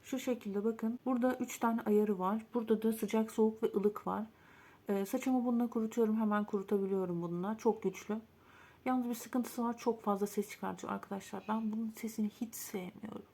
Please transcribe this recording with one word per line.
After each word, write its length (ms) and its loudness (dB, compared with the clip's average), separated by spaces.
Şu 160 -4
şekilde 460 -2
bakın. 420 0
Burada 300 2
üç 220 -6
tane 220 2
ayarı 380 4
var. 360 0
Burada 280 2
da 100 2
sıcak, 400 0
soğuk 300 4
ve 120 0
ılık 320 2
var. 180 -2
Ee, 180 2
saçımı 380 2
bununla 220 2
kurutuyorum. 540 2
Hemen 240 2
kurutabiliyorum 800 0
bununla. 360 -2
Çok 240 2
güçlü. 380 -2
Yalnız 240 0
bir 60 -2
sıkıntısı 500 -2
var. 140 -2
Çok 240 0
fazla 240 2
ses 240 -2
çıkartıyor 420 -6
arkadaşlar. 560 -8
Ben 240 -2
bunun 240 -4
sesini 320 -2
hiç 260 -8
sevmiyorum. 800 -10